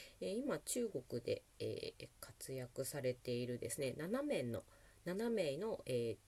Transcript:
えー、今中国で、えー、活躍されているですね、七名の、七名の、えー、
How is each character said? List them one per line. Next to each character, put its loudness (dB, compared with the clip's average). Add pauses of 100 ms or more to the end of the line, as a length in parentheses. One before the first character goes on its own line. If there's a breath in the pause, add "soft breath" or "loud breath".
(220 loud breath)
え 0
ー、 0
今 2
中 2
国 -2
で、 0 (180)
え -2
ー、 -12 (120)
活 -8
躍 -4
さ -2
れ 4
て -4
い 2
る 0
で -2
す -4
ね、 2
七 0
名 2
の、 -2 (400 loud breath)
七 0
名 4
の、 -2
え 2
ー、 -16